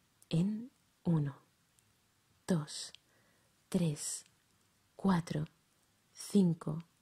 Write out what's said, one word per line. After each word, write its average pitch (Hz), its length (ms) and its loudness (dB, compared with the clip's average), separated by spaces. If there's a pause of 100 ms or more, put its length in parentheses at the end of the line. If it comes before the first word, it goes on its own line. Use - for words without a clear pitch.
(300)
en 214 420 -2 (320)
uno, 147 320 0 (1120)
dos, - 460 -2 (760)
tres, 165 560 -2 (720)
cuatro, 165 500 0 (680)
cinco, 165 680 2 (200)